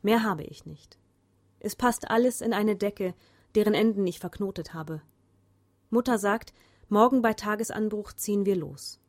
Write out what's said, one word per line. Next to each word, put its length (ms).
Mehr 220
habe 200
ich 220
nicht. 320
Es 160
passt 340
alles 320
in 120
eine 220
Decke, 380
deren 180
Enden 340
ich 120
verknotet 540
habe. 280
Mutter 280
sagt, 360
morgen 340
bei 120
Tagesanbruch 800
ziehen 320
wir 100
los. 540